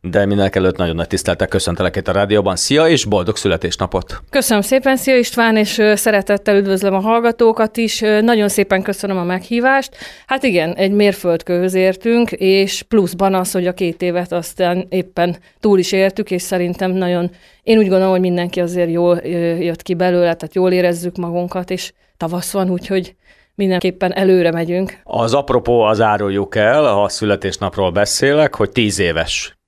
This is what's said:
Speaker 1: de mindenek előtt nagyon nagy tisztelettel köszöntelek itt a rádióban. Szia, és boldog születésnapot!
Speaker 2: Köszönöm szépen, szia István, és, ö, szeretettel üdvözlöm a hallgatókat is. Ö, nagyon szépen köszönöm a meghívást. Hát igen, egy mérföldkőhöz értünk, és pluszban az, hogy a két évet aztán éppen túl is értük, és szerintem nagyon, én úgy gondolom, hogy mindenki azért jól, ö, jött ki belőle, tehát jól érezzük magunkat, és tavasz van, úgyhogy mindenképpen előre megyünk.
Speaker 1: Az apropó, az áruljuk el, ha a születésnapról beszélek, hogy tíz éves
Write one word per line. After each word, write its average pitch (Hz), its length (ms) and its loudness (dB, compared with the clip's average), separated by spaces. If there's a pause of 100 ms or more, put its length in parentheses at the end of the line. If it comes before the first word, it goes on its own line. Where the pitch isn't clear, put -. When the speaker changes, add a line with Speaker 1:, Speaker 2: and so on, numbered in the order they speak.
Speaker 1:
de 98 240 0
mindenek 101 300 0
előtt 92 220 0
nagyon 85 180 -2
nagy 82 120 -4
tisztelettel 92 400 -4
köszöntelek 90 480 -4
itt 98 120 -4
a 98 40 -2
rádióban. 98 440 0
Szia, 151 320 0
és 147 180 0
boldog 101 320 -2
születésnapot! 90 920 -4
Speaker 2:
Köszönöm 220 340 0
szépen, 262 340 0
szia 262 200 2
István, 226 400 2
és, 208 200 0
ö, 214 180 4
szeretettel 202 600 0
üdvözlöm 196 380 0
a 190 60 0
hallgatókat 226 800 2
is. 226 240 -2
Ö, 214 200 2
nagyon 220 280 4
szépen 196 320 0
köszönöm 196 360 -4
a 175 60 -4
meghívást. 240 720 0 (300)
Hát 262 180 -2
igen, 175 300 0
egy 190 180 0
mérföldkőhöz 185 840 0
értünk, 190 580 2
és 190 520 0
pluszban 196 500 0
az, 185 180 -2
hogy 185 160 -2
a 180 60 -2
két 175 280 -4
évet 175 300 -2
aztán 175 580 -2
éppen 175 480 -2 (220)
túl 202 200 4
is 180 120 -2
értük, 190 400 0
és 180 100 -2
szerintem 180 500 -2
nagyon, 180 400 -2 (320)
én 226 140 4
úgy 208 100 4
gondolom, 190 240 2
hogy 185 80 2
mindenki 180 420 -2
azért 175 300 -2
jól, 175 320 2
ö, 147 60 -6 (260)
jött 170 260 -4
ki 185 120 -6
belőle, 175 400 2
tehát 160 220 -10
jól 185 160 2
érezzük 175 460 -2
magunkat, 175 520 -6
és - 240 -8 (240)
tavasz 175 340 -6
van, 190 180 0
úgyhogy 180 460 -4 (400)
mindenképpen 185 580 -2
előre 185 380 4
megyünk. 175 520 -4
Speaker 1:
Az 117 300 -2
apropó, 123 480 2
az 107 200 2
áruljuk 101 540 0
el, 117 280 4
ha 104 200 2
a 98 60 0
születésnapról 98 840 -2
beszélek, 139 640 0
hogy 104 140 0
tíz 104 300 0
éves 82 580 -4 (100)